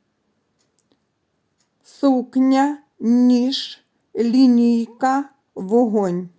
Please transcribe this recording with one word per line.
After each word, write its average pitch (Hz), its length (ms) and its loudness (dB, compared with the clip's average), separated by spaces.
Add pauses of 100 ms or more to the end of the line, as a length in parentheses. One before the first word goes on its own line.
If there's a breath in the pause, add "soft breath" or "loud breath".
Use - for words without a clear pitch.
(1800)
Сукня, 269 920 -2 (220)
ніж, 247 840 0 (320)
лінійка, 240 1120 0 (260)
вогонь. 196 840 -2